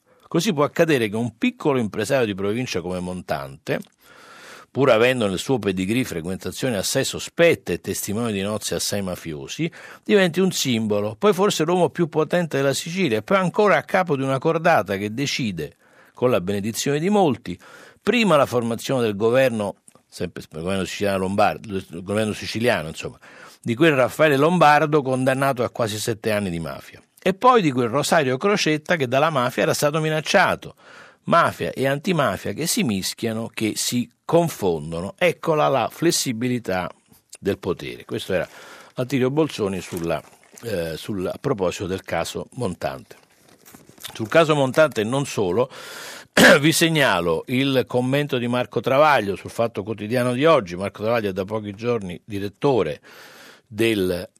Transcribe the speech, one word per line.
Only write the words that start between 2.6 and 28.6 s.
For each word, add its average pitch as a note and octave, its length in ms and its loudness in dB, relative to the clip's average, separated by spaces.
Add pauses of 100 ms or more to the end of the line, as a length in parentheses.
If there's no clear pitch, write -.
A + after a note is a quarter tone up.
come F2+ 200 -6
Montante, F2+ 800 -6 (920)
pur C3+ 220 4
avendo A#2 360 4
nel F#2 120 -2
suo C3+ 180 0
pedigree G2 460 0
frequentazioni F#2 720 -6
assai B2 280 -2
sospette B2+ 680 0
e E2 80 -4
testimoni G#2+ 500 -4
di G2 100 -2
nozze G2+ 340 -4
assai G2+ 260 -4
mafiosi, F2 680 -8 (320)
diventi F#3+ 360 2
un F#3+ 120 2
simbolo, A2 640 -2
poi D3+ 160 4
forse F#3 300 0
l'uomo E3+ 260 2
più E3+ 180 -2
potente D#3 500 0
della C#3 160 2
Sicilia, E3 440 -2
e G#2+ 60 -4
poi G3 140 2
ancora F#3+ 400 4
a C3+ 60 0
capo F3 320 0
di C3 60 -2
una C3+ 160 0
cordata D#3 600 2
che G#2 140 -4
decide, A2 640 -4 (360)
con - 160 2
la A2 100 4
benedizione G#2 600 -2
di F3 100 -2
molti, D#3 480 2 (420)
prima A3 360 4
la C3+ 100 6
formazione A#2+ 560 -2
del G#2+ 140 0
governo, A2+ 600 2 (300)
sempre - 400 -10
il D#2 140 -12
governo F#2 240 -2
siciliano G2 320 -2
lombardo, F#2+ 600 0
il F2 260 -12
governo G#2 300 -2
siciliano, F#2+ 560 -2
insomma, - 280 -12 (480)
di A#2+ 80 -2
quel D3+ 200 4
Raffaele C3+ 440 2
Lombardo D3+ 640 4
condannato C3 640 0
a G2+ 80 -2
quasi G#2+ 260 -2
sette A2 340 -4
anni G2+ 200 0
di E2+ 80 -4
mafia. C#2 420 -12 (180)
E F#3 140 0
poi B3 300 6
di D3 80 2
quel B2 180 0
Rosario C#3 480 2
Crocetta F3 600 0